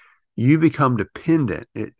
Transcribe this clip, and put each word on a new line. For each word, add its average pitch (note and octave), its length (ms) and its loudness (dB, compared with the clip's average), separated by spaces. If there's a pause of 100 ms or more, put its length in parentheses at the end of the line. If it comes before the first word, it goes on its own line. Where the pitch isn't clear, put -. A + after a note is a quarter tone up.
(360)
you C3+ 220 2
become C#3+ 400 2
dependent. C3 760 -4
It, G#2+ 260 -10